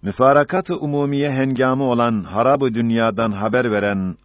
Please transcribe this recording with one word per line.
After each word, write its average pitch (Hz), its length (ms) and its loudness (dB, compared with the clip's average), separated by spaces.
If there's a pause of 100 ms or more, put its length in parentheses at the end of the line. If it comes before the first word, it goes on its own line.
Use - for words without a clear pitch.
Müfarakat-ı 147 760 2
umumiye 143 540 -2
hengamı 131 520 0
olan 120 400 0
harab-ı 120 500 0
dünyadan 113 580 0
haber 110 400 -2
veren 101 540 -2